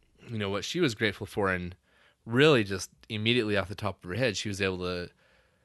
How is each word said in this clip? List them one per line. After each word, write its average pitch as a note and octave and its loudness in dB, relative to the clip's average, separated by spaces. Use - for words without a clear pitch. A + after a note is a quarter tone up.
you A#2 -8
know, G2+ -2
what G2+ -2
she - -6
was C#3+ 2
grateful G#2 -2
for, G2 0
and F2+ -4
really B2+ 6
just F#2+ -6
immediately A2 2
off F#2 -2
the G2+ -8
top - -6
of F2+ -12
her F2+ -6
head, A2+ 0
she - -6
was G2 -4
able F#2+ 0
to, F2+ -6